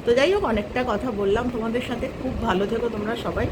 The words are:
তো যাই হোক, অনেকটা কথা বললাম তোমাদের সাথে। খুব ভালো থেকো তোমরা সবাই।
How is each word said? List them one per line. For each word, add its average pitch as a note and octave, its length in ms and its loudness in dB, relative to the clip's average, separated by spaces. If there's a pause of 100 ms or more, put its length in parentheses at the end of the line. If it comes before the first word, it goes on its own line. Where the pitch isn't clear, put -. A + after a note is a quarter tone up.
তো A#3 100 4
যাই C#4+ 180 6
হোক, G4+ 120 2
অনেকটা A#3 420 0
কথা A#3+ 240 0
বললাম G#3 400 0
তোমাদের A3+ 380 -2
সাথে। B3 200 -4 (140)
খুব B3+ 200 -4
ভালো G3+ 240 2
থেকো A#3 220 -2
তোমরা G#3+ 280 -4
সবাই। G3 360 -2